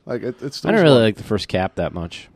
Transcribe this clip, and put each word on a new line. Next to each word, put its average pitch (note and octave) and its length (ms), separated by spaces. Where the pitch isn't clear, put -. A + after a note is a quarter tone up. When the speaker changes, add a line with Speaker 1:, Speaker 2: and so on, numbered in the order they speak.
Speaker 1:
Like, B2 160
it, B2 200
it's - 220
Speaker 2:
I E3+ 60
don't A3 80
Speaker 1:
still F3+ 60
Speaker 2:
really C#3 120
Speaker 1:
fun. A#2 60
Speaker 2:
like G#2+ 140
the - 80
first G#2 240
Cap F#2 280
that E2+ 180
much. E2+ 420